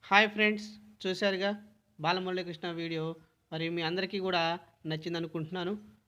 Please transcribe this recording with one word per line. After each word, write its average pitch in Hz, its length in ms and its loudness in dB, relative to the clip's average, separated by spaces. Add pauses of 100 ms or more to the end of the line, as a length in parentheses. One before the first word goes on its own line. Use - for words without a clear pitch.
హాయ్ 208 260 8
ఫ్రెండ్స్, 214 360 2 (360)
చూశారుగా 190 480 2 (500)
బాలమురళీకృష్ణ 180 720 -2
వీడియో. 165 320 -4 (480)
మరి 160 180 -4
మీ 170 120 -2
అందరికీ 185 380 -2
కూడా 185 220 2 (440)
నచ్చిందనుకుంటున్నాను. 170 880 -4 (340)